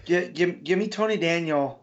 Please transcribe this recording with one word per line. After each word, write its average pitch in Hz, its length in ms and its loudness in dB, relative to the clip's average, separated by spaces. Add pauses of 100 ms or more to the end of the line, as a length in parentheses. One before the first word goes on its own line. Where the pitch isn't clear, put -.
Gi-, 180 280 2
gi-, 175 200 2
give 180 260 -2
me 214 100 0
Tony 214 280 0
Daniel 160 680 0